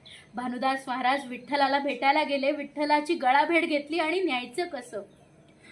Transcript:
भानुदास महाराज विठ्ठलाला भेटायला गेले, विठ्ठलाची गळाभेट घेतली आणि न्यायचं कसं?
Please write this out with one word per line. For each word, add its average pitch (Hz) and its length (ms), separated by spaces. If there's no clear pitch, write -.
भानुदास 254 540
महाराज 254 380
विठ्ठलाला 269 520
भेटायला 277 440
गेले, 277 300
विठ्ठलाची 294 640
गळाभेट 294 500
घेतली 294 340
आणि 330 220
न्यायचं 302 480
कसं? 247 340